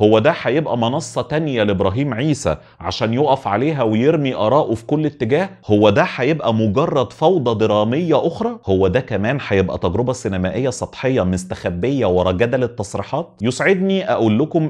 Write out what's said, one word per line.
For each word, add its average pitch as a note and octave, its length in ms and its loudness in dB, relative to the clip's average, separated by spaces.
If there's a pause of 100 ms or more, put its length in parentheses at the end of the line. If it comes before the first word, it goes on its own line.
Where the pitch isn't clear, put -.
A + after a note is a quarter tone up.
هو G#2+ 160 6
ده D3 240 2
هيبقى C3 360 -2
منصة B2+ 440 -2
تانية C#3+ 400 -2
لإبراهيم G#2 520 0
عيسى A2+ 420 -2 (340)
عشان A2+ 240 -2
يقف C3+ 340 0
عليها C3 340 0
ويرمي C3 520 2
آراءه A2+ 400 2
في - 120 -12
كل D3+ 200 0
اتجاه؟ D3 440 -2 (160)
هو G#2 240 6
ده D3 160 4 (100)
هيبقى C3 380 0
مجرد A#2+ 580 0
فوضى C3+ 540 0
درامية B2 600 2
أخرى؟ A3+ 400 -4
هو F#2+ 220 2
ده G#2+ 120 0
كمان A#2 380 -2 (100)
هيبقى F#2 300 0
تجربة A2+ 340 -2
سينمائية G2 580 -4
سطحية B2 520 -2
مستخبية F#2 840 -2
ورا F#2 260 2
جدل A#2+ 300 0
التصريحات؟ A2+ 800 -6
يسعدني F#3 680 0
أقول A2 260 2
لكم D#3 320 0